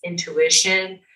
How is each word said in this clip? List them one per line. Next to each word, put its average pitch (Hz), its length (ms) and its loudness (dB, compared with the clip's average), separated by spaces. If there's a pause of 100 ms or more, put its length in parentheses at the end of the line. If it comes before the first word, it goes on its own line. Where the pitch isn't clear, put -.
intuition 175 960 0 (160)